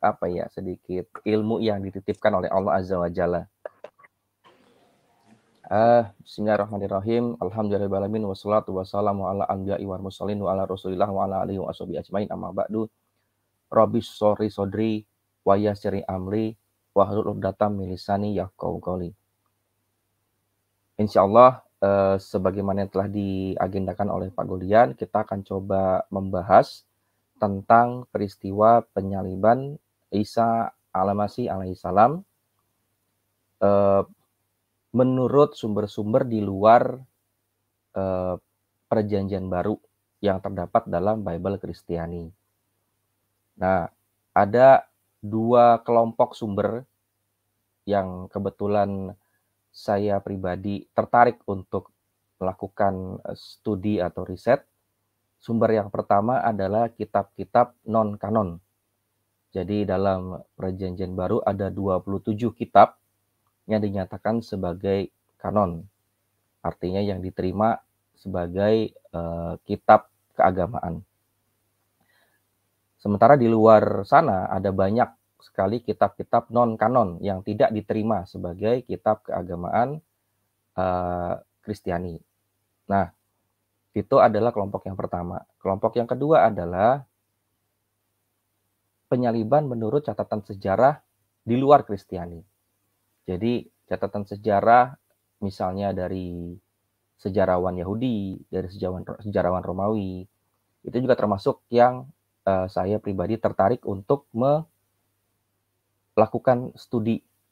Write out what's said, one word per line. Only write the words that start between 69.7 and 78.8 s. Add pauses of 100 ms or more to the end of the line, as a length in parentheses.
keagamaan. (2000)
Sementara
di
luar
sana
ada
banyak (360)
sekali
kitab-kitab
non-kanon
yang
tidak
diterima
sebagai